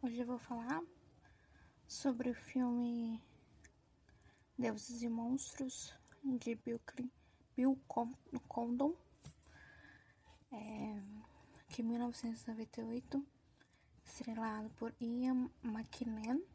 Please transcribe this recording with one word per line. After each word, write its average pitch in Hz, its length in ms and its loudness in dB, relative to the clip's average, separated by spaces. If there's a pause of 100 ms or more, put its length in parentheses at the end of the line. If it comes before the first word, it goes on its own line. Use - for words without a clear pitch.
(120)
Hoje 233 80 -4
eu 240 80 0
vou 240 120 0
falar 247 440 -2 (1040)
sobre 247 440 2
o 233 40 2
filme 240 880 2 (1400)
Deuses 233 420 0
e 240 60 0
Monstros, 247 880 0 (280)
de 247 320 0
Bill 233 260 -4
Cli-, - 340 -6 (420)
Bill 262 320 6
Con-, 240 260 0 (320)
Condon, 247 480 2 (1600)
é, 214 500 -4 (680)
que - 120 -2
é 226 40 4
mil 233 120 4
novecentos 240 460 0
e - 60 -6
noventa 220 320 -6
e - 20 -2
oito, 254 420 0 (760)
estrelado 220 680 -2
por 226 280 -4
Ian 254 500 4 (140)
McKellen 226 800 0 (120)